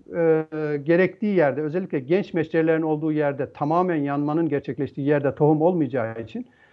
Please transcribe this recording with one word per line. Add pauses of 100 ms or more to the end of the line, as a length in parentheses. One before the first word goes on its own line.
(160)
e,
gerektiği
yerde,
özellikle
genç
meşrelerin
olduğu
yerde,
tamamen
yanmanın
gerçekleştiği
yerde
tohum
olmayacağı
için (260)